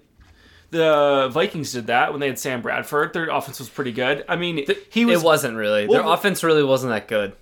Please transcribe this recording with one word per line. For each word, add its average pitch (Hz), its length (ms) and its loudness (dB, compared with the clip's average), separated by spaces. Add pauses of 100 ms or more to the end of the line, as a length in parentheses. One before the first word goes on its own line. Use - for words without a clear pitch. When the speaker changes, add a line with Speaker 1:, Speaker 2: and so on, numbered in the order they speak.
(720)
Speaker 1:
the 143 600 4
Vikings 160 420 -2
did 117 140 -8
that 147 240 2
when 147 80 -8
they 143 80 -2
had 127 120 -6
Sam 127 220 -6
Bradford. 147 520 -2
Their 165 160 -4
offense 139 300 -4
was 120 100 -14
pretty 127 220 -6
good. 127 360 -2
I 175 80 -2
mean, 170 300 -4
Speaker 2:
Th-, 202 120 -2 (120)
Speaker 1:
he 233 160 2
was 175 160 4
Speaker 2:
it 160 40 2
wasn't 143 300 2
really. 104 320 0
Speaker 1:
Well, - 160 4
Speaker 2:
Their 160 100 0
offense 185 300 0
really 160 200 4
wasn't 131 300 0
that 107 140 -4
good. 104 340 -2